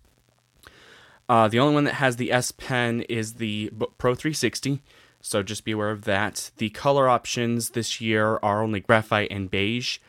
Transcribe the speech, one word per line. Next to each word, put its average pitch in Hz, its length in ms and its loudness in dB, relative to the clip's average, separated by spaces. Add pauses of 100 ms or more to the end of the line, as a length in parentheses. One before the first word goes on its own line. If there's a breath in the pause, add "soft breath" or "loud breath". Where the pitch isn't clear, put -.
(1300 loud breath)
Uh, 113 200 6
the 107 100 0
only 147 160 4
one 147 120 4
that 123 100 -2
has 127 220 0
the 123 140 -4
S 123 200 2
Pen 120 580 -2
is 113 260 -6
the 107 400 -6
B-, 107 120 -4 (100)
Pro 127 160 0
three 151 180 -4
sixty, 139 520 -2 (380 soft breath)
so - 200 -2
just 104 240 -8
be 110 60 -4
aware 107 180 -2
of 104 140 -6
that. 101 540 -2
The 110 120 -2
color 139 400 2
options 117 600 0
this - 280 -4
year 110 440 2
are 104 180 2
only 110 180 -2
graphite 110 520 2
and 98 180 -6
beige. 110 480 -2 (120)